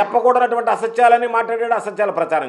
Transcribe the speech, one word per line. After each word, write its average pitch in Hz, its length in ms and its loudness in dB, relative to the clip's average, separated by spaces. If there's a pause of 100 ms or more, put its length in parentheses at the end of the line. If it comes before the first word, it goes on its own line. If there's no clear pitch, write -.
చెప్పకూడనటువంటి 233 680 2
అసత్యాలని 233 580 2
మాట్లాడాడు, 226 440 -2
అసత్యాల 202 380 -4
ప్రచారం 160 380 -2